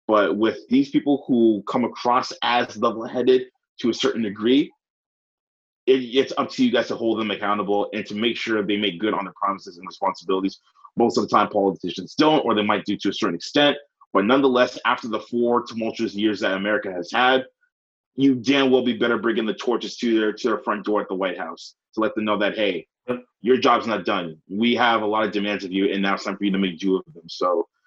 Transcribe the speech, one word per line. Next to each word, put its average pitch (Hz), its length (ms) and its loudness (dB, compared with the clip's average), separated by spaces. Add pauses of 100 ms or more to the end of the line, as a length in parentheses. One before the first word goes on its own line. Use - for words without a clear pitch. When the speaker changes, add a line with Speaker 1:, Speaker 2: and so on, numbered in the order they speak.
Speaker 1:
But 101 300 4
with 107 320 0
these 135 220 2
people 143 360 0
who 113 400 4
come 123 180 0
across 120 480 -2 (100)
as 120 340 -2
level-headed 120 680 2 (340)
to 120 100 0
a 113 40 -2
certain - 280 -2
degree, 110 480 0 (1160)
it, 127 60 6 (100)
it's 127 360 0
up 123 120 -4
to 131 140 0
you 120 60 4
guys 117 180 0
to 113 80 -4
hold 113 220 -2
them 110 120 -2
accountable 101 640 -2
and 104 120 -6
to 104 80 -10
make 110 220 -2
sure 110 260 -2
they 101 140 -2
make 101 240 -2
good 107 140 0
on 95 100 -4
their 92 100 -12
promises 98 440 -6
and 90 80 -18
responsibilities. 95 720 -4 (360)
Most 120 220 2
of 107 60 0
the 98 100 -6
time, 104 140 4
politicians 95 640 -2
don't, 156 300 4
or 113 100 0
they 104 80 2
might 104 220 0
do 101 140 -2
to - 100 -4
a 95 40 0
certain 87 220 -2
extent. 143 420 0 (360)
But 98 140 2
nonetheless, 123 600 4
after 120 220 0
the 107 120 -4
four 120 420 0
tumultuous 110 520 -6
years 104 260 0
that 98 120 0
America 101 400 -2
has 90 180 -8
had, 127 360 2 (680)
you 135 220 4
damn 135 340 2
well 127 140 4
be 120 120 0
better 117 220 2
bringing 113 280 0
the 104 80 -2
torches 110 420 -4
to 117 240 2
their, 107 120 2
to 113 160 -4
their 107 100 0
front 104 260 -4
door 104 160 0
at 98 80 -6
the 98 60 -6
White 92 240 -4
House 82 360 -12 (200)
to - 60 -4
let - 140 0
them 214 120 -4
know 208 120 0
that, 196 180 0
hey, - 300 -2 (220)
Speaker 2:
Yep. 123 140 -6 (200)
Speaker 1:
your 123 160 4
job's 120 280 2
not 104 200 -4
done. 87 320 -4 (100)
We 113 280 0
have 117 260 2
a 107 40 -4
lot 107 200 0
of 98 60 -6
demands 101 320 -4
of 90 80 -10
you, 95 200 2
and 98 80 -2
now 98 140 0
it's 95 100 -6
time 95 140 -6
for 101 60 -4
you 101 80 0
to 98 60 0
make 92 200 -2
do 95 180 0
of 90 160 -6
them. 82 160 -20
So 90 400 -2 (180)